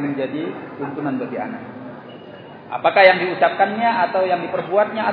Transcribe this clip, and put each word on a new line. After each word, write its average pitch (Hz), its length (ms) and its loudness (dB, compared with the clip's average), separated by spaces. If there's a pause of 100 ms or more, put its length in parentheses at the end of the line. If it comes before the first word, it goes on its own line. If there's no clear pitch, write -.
menjadi 139 480 -4 (240)
tuntunan 139 400 -6
bagi 117 240 -6
anak. 110 240 -8 (1040)
Apakah 170 320 2
yang 185 240 10
diucapkannya 196 680 2 (200)
atau 190 180 2
yang 175 160 0
diperbuatnya 202 680 0